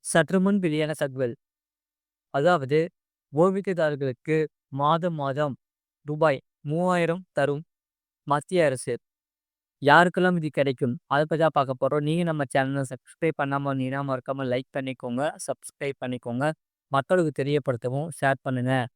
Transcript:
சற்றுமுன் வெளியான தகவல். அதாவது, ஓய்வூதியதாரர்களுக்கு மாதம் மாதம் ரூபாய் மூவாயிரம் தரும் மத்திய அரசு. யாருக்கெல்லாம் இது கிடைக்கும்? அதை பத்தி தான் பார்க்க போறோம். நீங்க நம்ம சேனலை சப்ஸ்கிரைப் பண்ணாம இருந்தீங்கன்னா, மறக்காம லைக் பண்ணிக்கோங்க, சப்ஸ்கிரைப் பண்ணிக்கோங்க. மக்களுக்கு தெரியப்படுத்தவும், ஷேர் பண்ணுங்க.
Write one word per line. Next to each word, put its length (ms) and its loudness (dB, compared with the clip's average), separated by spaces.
சற்றுமுன் 540 2
வெளியான 340 0
தகவல். 420 -4
அதாவது, 440 2
ஓய்வூதியதாரர்களுக்கு 1040 0
மாதம் 420 0
மாதம் 400 -2
ரூபாய் 320 2
மூவாயிரம் 680 0
தரும் 300 0
மத்திய 400 2
அரசு. 280 -2
யாருக்கெல்லாம் 540 6
இது 140 -2
கிடைக்கும்? 440 0
அதை 180 2
பத்தி 180 0
தான் 120 2
பார்க்க 240 0
போறோம். 240 0
நீங்க 220 0
நம்ம 200 -2
சேனலை 420 0
சப்ஸ்கிரைப் 520 -4
பண்ணாம 260 -2
இருந்தீங்கன்னா, 420 -2
மறக்காம 400 -4
லைக் 260 -2
பண்ணிக்கோங்க, 500 -6
சப்ஸ்கிரைப் 600 -8
பண்ணிக்கோங்க. 440 -6
மக்களுக்கு 420 2
தெரியப்படுத்தவும், 800 -2
ஷேர் 280 0
பண்ணுங்க. 300 -2